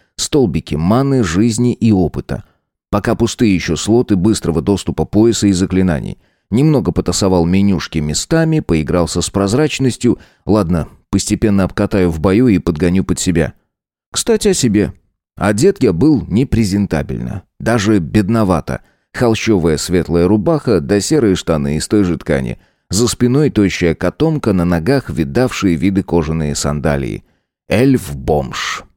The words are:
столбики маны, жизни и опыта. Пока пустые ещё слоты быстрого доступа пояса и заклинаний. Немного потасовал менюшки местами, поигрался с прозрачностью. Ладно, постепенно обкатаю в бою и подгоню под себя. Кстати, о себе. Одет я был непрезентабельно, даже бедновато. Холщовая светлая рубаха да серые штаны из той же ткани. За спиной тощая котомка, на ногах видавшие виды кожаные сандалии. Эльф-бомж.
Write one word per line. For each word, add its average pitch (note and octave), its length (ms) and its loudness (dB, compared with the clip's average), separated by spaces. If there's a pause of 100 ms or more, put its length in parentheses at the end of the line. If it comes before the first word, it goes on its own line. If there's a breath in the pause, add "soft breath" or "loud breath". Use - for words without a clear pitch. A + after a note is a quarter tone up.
(160 soft breath)
столбики - 580 -2
маны, B2 480 0
жизни A2 520 0
и A2+ 180 2
опыта. D2+ 520 -2 (460)
Пока G#2 240 -2
пустые A2 400 0
ещё E2 220 -2
слоты G#2+ 400 0
быстрого E2+ 460 0
доступа E2+ 420 -2
пояса G#2 440 2
и G2 40 2
заклинаний. F2 640 0 (320)
Немного C3 440 2
потасовал F2+ 520 0
менюшки G2 540 0
местами, D#3 640 0
поигрался E2 600 -2
с - 100 -4
прозрачностью. B2 920 0 (240 soft breath)
Ладно, F2+ 420 0 (240)
постепенно G2+ 540 0
обкатаю F#2+ 440 0
в E2 120 -4
бою G2+ 260 2
и G2 140 4
подгоню F2+ 420 0
под - 160 -4
себя. D#2+ 360 -2 (580)
Кстати, - 340 0
о F#3 80 2
себе. G#2+ 380 0 (440)
Одет G#2+ 460 2
я G#2 100 4
был G2+ 360 2
непрезентабельно, F#2 1120 -2 (160)
даже A2 400 0
бедновато. F#2 840 0 (300)
Холщовая G#2 640 2
светлая E2+ 520 0
рубаха G#2+ 520 2
да G2 200 0
серые A#2 340 2
штаны D2+ 440 -2
из - 100 -8
той G#2 160 4
же E2+ 120 -2
ткани. C2 420 -4 (320)
За A2+ 180 0
спиной B2+ 420 2
тощая F2+ 460 0
котомка, C#3 560 -2
на F2+ 120 2
ногах F2 460 0
видавшие E2+ 640 0
виды F#2 300 0
кожаные D#2+ 500 -2
сандалии. C#2+ 720 -4 (440)
Эльф-бомж. D#2 1160 -2 (120)